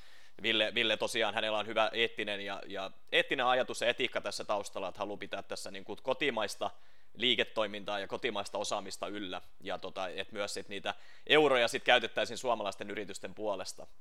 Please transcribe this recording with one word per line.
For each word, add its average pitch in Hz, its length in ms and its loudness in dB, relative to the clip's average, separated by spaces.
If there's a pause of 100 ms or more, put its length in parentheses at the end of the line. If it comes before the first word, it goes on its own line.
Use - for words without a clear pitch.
(420)
Ville, 107 320 4
Ville 110 220 4
tosiaan, 110 380 2
hänellä 107 240 2
on 104 80 -2
hyvä 110 260 4
eettinen 107 480 0
ja, 98 260 -4
ja 95 240 -4 (220)
eettinen 151 340 4
ajatus 123 340 4
ja 113 80 4
etiikka 120 320 2
tässä 104 240 -4
taustalla, 101 440 -2
että 92 100 -8
haluaa 101 180 -2
pitää 98 260 -6
tässä - 280 -8
niin 98 140 -10
kun 101 180 -8
kotimaista 117 680 0 (460)
liiketoimintaa 104 840 0
ja 98 80 -4
kotimaista 104 520 -2
osaamista 98 480 -4
yllä, 92 340 -6 (200)
ja 92 180 -4
tota, 92 300 -4
et 92 240 -6
myös 101 220 -4
sit 95 140 -6
niitä 98 260 -4 (320)
euroja 131 420 8
sit 123 160 -4
käytettäisiin 113 540 4
suomalaisten 107 520 0
yritysten 98 440 -6
puolesta. 98 520 -4 (140)